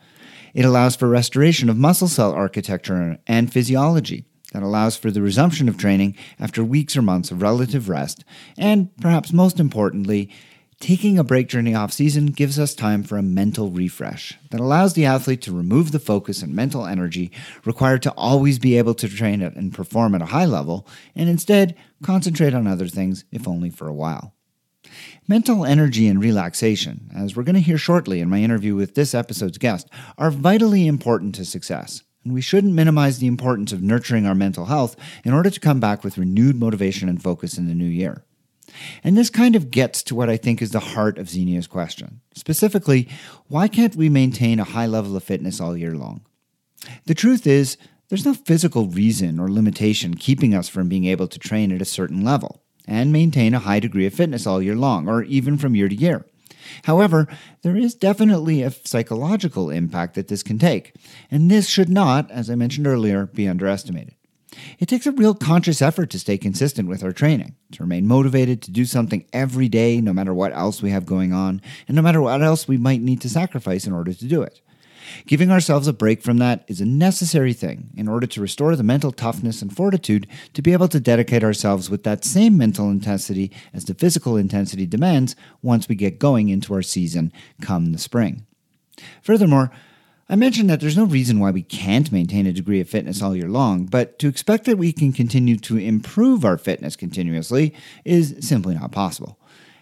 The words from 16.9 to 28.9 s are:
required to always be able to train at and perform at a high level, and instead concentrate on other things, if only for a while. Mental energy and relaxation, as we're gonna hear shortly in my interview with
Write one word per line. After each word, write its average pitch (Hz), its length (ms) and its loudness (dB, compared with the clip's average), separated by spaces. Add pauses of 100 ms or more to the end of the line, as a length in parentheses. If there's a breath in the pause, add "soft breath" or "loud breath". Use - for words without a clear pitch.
required 131 380 0
to - 100 -2
always 139 460 2
be 123 180 4
able 117 160 2
to 113 160 -4
train 101 320 -2
at 90 140 -6
and 92 180 -8
perform 107 420 -2
at 90 60 0
a 82 60 -6
high 139 180 0
level, 90 420 -2 (300 loud breath)
and 170 120 0
instead 180 460 2 (280 soft breath)
concentrate 170 520 0
on 117 120 0
other 92 220 -2
things, 95 440 -4
if - 160 -8
only 87 220 -4
for 78 180 -14
a 76 60 -8
while. 78 400 -8 (920 loud breath)
Mental 214 380 2
energy 131 420 4
and 98 160 4
relaxation, 104 920 -2
as 101 180 -6
we're 120 100 -6
gonna 185 160 2
hear 160 180 2
shortly 143 420 0
in 85 80 -2
my 98 100 0
interview 107 360 0
with 98 200 -2